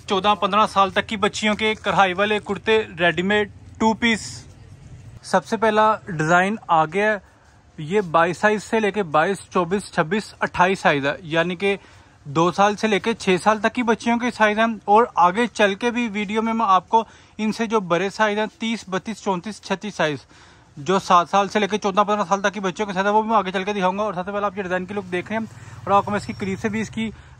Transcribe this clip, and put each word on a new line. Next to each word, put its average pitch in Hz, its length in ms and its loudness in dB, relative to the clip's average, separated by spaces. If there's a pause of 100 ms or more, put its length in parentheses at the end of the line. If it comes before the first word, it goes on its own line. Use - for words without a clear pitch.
चौदह 208 280 2
पन्द्रह 202 320 2
साल 196 220 4
तक 196 160 -2
की 226 120 -6
बच्चियों 208 380 0
के 214 200 0
कढ़ाई 185 380 2
वाले 208 260 0
कुर्ते 208 380 0 (220)
रेडीमेड 185 520 0 (280)
टू 220 160 4
पीस। 226 300 -2 (1000)
सबसे 202 340 -2
पहला 220 340 4 (180)
डिजाइन 175 480 2 (120)
आ 160 160 4
गया 202 260 0
है, 196 100 -6 (560)
ये 165 220 -2 (100)
बाईस 165 300 2
साइज 214 220 2
से 220 180 -2
लेके 202 220 0 (120)
बाईस, 175 380 0
चौबीस, 185 400 -2
छब्बीस, 180 500 -2
अट्ठाईस 185 400 0
साइज 143 240 2
है, 143 100 0 (100)
यानी 165 300 -2
कि 196 200 -2 (500)
दो 165 260 2
साल 208 240 2
से 220 120 -2
लेके 214 260 0
छह 185 240 0
साल 214 200 2
तक 214 140 0
की 247 120 -2
बच्चियों 233 340 0
के 240 120 -2
साइज 214 280 2
हैं। 226 100 2 (200)
और 220 200 6 (100)
आगे 180 300 4
चल 202 280 2
के 240 140 -2
भी 240 200 -2
वीडियो 208 320 -4
में 226 100 0
मैं 226 140 -2
आपको 196 380 4 (340)
इनसे 220 280 -2
जो 220 160 0
बड़े 175 280 0
साइज 208 280 0
हैं, 214 80 -2 (140)
तीस, 226 300 -6
बत्तीस, 190 340 -6
चौंतीस, 190 400 -4
छत्तीस 190 320 -6
साइज, 151 280 -2 (520)
जो 170 240 0
सात 175 280 4
साल 196 200 2
से 214 100 -2
लेके 202 200 0
चौदह, 202 240 0
पन्द्रह 208 220 -2
साल 196 160 0
तक 196 120 0
की 208 80 -10
बच्चियों 190 260 -4
के 196 80 -6
साइज 196 120 0
है, 208 60 2
वो 220 100 4
भी 214 60 -6
मैं 226 80 2
आगे 190 140 0
चल 190 140 -2
के 202 80 -4
दिखाऊंगा। 196 300 0
और 208 120 -4
सबसे 180 180 -6
पहले 202 140 -2
आप 190 100 -6
ये 208 60 -4
डिजाइन 185 240 -4
की 202 80 -10
लुक 202 120 -6
देख 175 240 -6
रहे 220 80 -4
हैं, 220 100 -6 (380)
और 190 60 0
आपको 202 180 4
मैं 202 80 -2
इसकी - 160 -8
करीब 190 240 -6
से 226 100 -4
भी 214 120 -4
इसकी 220 300 -6 (280)